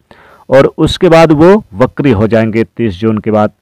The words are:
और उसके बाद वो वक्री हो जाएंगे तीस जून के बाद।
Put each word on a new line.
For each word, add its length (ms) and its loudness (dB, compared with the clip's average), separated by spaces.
और 160 4
उसके 320 -2
बाद 220 4
वो 320 2
वक्री 380 -2
हो 160 0
जाएंगे 400 -2
तीस 280 -6
जून 220 -4
के 140 -6
बाद। 200 -2